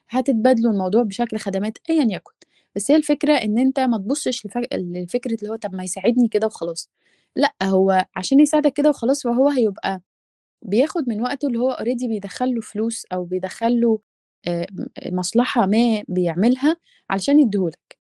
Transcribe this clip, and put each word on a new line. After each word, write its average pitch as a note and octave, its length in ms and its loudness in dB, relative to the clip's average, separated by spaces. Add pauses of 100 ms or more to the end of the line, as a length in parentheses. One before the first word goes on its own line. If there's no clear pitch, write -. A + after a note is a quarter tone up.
(100)
هتتبادلوا A#3+ 600 2
الموضوع F#3+ 300 2
بشكل A3 360 -4
خدمات، G3+ 400 -4 (120)
أيًا D#4 200 2
يكن، - 220 -8 (440)
بس G3+ 140 -2
هي D4+ 60 6
الفكرة D4 380 2
إن G#3+ 240 0
أنت C4 220 2
ما A#3+ 180 0
تبُصّش A#3+ 480 -4
لف-، A3 120 -8 (160)
لفكرة F3+ 680 -4
اللي G#3 100 -6
هو A3+ 40 -4
طَب F#3+ 180 -8
ما F#3 100 -8
يساعدني A3+ 440 2
كده G#3 180 0
وخلاص، E3+ 440 -8 (460)
لأ، C4+ 260 0
هو F#3+ 440 2 (100)
عشان C4+ 240 2
يساعدك D4 320 4
كده D4 180 2
وخلاص C#4 340 -2
فهو B3 240 2
هيبقى G3+ 540 -2 (600)
بياخد B3 480 0
من G#3+ 120 -4
وقته C4 260 -4
اللي A#3 120 -2
هو B3+ 200 0
already A#3+ 280 -2
بيدخّل A3+ 460 -4
له A3+ 60 -4
فلوس A3 520 -6
أو F#3 120 -4
بيدخّل F#3 560 -2
له A3+ 200 2 (480)
آآ، E3+ 240 -2
م-، - 440 -8
مصلحة A3 500 0
ما A3 420 2
بيعملها G3 680 0 (340)
علشان C#4+ 300 4
يدّيه G3 280 2
لك - 360 -12